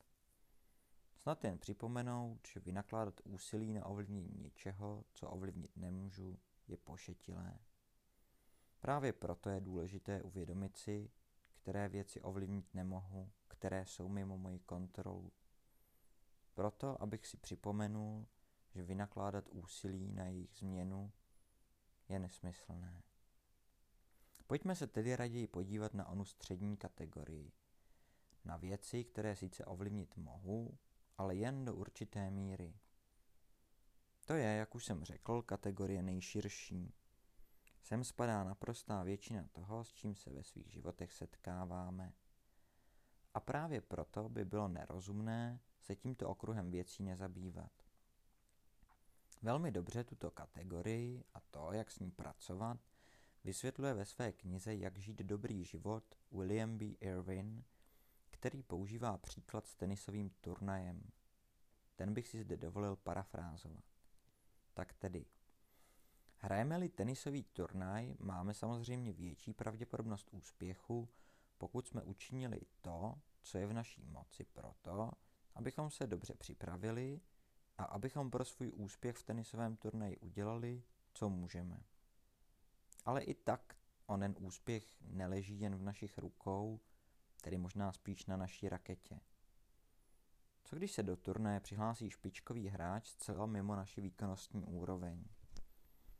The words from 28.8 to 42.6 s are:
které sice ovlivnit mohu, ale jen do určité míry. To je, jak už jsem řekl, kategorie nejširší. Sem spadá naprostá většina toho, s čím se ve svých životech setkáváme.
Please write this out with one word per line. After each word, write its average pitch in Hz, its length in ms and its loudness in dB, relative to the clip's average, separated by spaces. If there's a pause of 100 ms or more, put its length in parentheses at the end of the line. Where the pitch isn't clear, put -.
které 107 320 0
sice - 300 -4
ovlivnit 98 520 -2
mohu, 95 600 -2 (400)
ale 95 180 4
jen 131 300 2
do 104 100 0
určité 98 560 -2
míry. 95 480 -2 (1500)
To 151 80 4
je, 113 220 8
jak 110 200 2
už 120 100 -4
jsem 82 180 2
řekl, 117 380 2
kategorie 98 600 2
nejširší. 92 920 0 (880)
Sem 117 200 4
spadá 113 400 4
naprostá 101 600 0
většina 98 480 0
toho, 104 320 -4
s - 100 -12
čím 104 220 -2
se - 140 -12
ve 67 140 -6
svých - 280 -12
životech - 420 -4
setkáváme. 92 1000 -4 (1200)